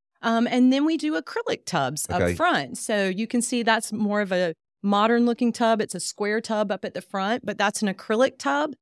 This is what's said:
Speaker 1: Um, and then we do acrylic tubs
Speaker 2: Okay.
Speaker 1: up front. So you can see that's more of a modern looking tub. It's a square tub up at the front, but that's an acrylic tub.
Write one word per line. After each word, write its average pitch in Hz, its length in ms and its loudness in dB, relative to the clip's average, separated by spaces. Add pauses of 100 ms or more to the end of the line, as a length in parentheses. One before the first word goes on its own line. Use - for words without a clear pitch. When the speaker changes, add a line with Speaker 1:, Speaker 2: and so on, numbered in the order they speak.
(220)
Speaker 1:
Um, 226 280 2
and 254 220 6
then 277 140 4
we 320 100 2
do 302 260 -2
acrylic - 440 -6
tubs 147 440 -2
Speaker 2:
Okay. 175 220 2
Speaker 1:
up 87 60 -4
front. 262 400 0
So 202 320 -2
you 202 180 -4
can 240 140 0
see 240 220 -2
that's 226 280 0
more 208 300 -2
of 190 100 -4
a 180 220 0 (280)
modern 220 440 4
looking 240 260 0
tub. 226 300 2
It's - 140 -6
a 175 40 -8
square 208 400 -4
tub 214 320 -2
up 196 140 -6
at 190 80 -8
the - 80 -8
front, 202 440 -4
but 208 120 -6
that's 208 240 0
an 202 120 0
acrylic 226 440 0
tub. 285 440 -2